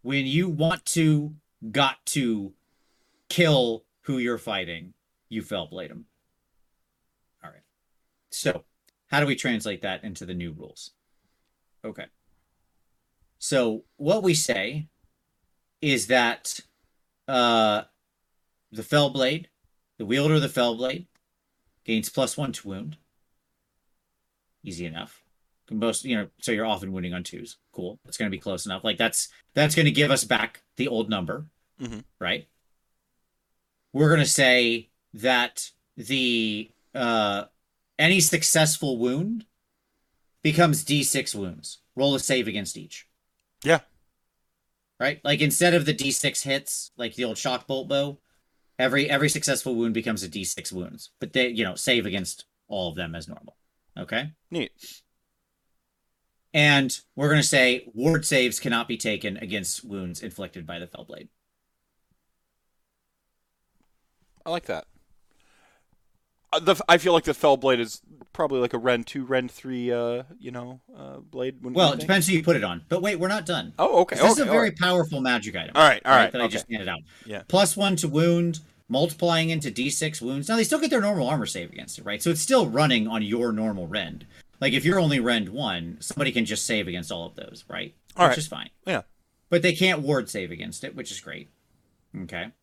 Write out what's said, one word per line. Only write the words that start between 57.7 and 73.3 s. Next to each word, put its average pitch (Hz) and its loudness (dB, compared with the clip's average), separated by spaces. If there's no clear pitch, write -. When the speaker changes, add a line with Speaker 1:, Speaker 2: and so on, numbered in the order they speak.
Speaker 1:
ward 156 2
saves 127 2
cannot 117 -2
be 113 -4
taken 104 -4
against 101 -6
wounds 95 -8
inflicted 92 -12
by 85 -10
the 87 -12
Fellblade. - -18
Speaker 2:
I 165 -8
like 170 -4
that. 82 -6
Uh, 156 0
the 170 2
f-, 156 2
I 175 10
feel 170 4
like 160 4
the 151 0
Fellblade 131 4
is 113 -6
probably, 139 -2
like, 123 0
a 127 -2
Ren 120 2
two, 135 -8
Ren 127 0
three, 123 -6
uh, 120 -2
you 123 -14
know, 123 -14
uh, 135 -16
blade. 131 -8
Wouldn't 123 -8
Speaker 1:
Well, 175 6
Speaker 2:
you 139 2
Speaker 1:
it - -4
Speaker 2:
think? 156 -6
Speaker 1:
depends 190 2
who 190 2
you 160 2
put 165 4
it 107 -2
on. 87 -6
But 175 -2
wait, 196 -2
we're 180 -2
not 196 -2